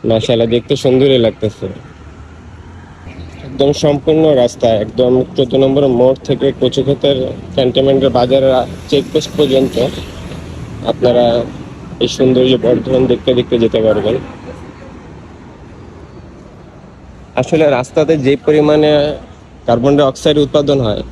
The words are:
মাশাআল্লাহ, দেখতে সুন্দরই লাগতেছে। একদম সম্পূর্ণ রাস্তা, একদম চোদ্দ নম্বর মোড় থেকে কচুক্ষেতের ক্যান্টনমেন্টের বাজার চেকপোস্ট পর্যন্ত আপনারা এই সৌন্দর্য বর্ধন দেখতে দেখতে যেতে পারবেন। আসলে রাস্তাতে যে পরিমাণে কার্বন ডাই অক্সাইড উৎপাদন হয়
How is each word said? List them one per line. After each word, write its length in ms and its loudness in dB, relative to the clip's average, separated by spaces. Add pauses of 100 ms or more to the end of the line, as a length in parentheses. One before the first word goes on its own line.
মাশাআল্লাহ, 460 2
দেখতে 180 -2 (100)
সুন্দরই 440 4
লাগতেছে। 420 -4 (1800)
একদম 240 0 (140)
সম্পূর্ণ 380 2 (200)
রাস্তা, 240 0 (160)
একদম 280 0 (240)
চোদ্দ 180 0 (100)
নম্বর 200 2 (160)
মোড় 180 4 (100)
থেকে 200 0 (120)
কচুক্ষেতের 580 0 (380)
ক্যান্টনমেন্টের 640 2
বাজার 260 2 (460)
চেকপোস্ট 480 -2
পর্যন্ত 380 2 (1160)
আপনারা 340 2 (760)
এই 120 -2
সৌন্দর্য 380 2 (120)
বর্ধন 360 0 (100)
দেখতে 260 0
দেখতে 260 -2
যেতে 220 0
পারবেন। 300 2 (3250)
আসলে 240 2 (120)
রাস্তাতে 360 0 (120)
যে 80 4 (120)
পরিমাণে 460 4 (760)
কার্বন 300 2
ডাই 140 4
অক্সাইড 340 0
উৎপাদন 400 0
হয় 160 -2 (100)